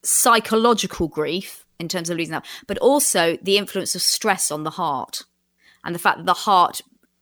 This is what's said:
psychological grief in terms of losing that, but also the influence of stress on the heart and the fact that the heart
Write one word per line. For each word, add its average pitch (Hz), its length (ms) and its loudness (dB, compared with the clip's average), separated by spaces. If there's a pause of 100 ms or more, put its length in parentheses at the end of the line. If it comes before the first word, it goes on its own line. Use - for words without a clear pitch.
psychological 226 1040 2
grief 151 580 -6 (140)
in 170 80 -8
terms 170 240 -6
of 170 60 -4
losing 160 160 -4
that, 151 120 -6 (220)
but 202 100 -6
also 202 640 4
the 196 160 2
influence 196 380 -4
of 175 80 -6
stress - 480 0
on 151 120 -6
the 156 60 -4
heart 151 540 -6 (600)
and 170 120 -6
the 175 40 -10
fact - 180 0
that 170 100 -6
the 185 60 4
heart 185 480 2 (400)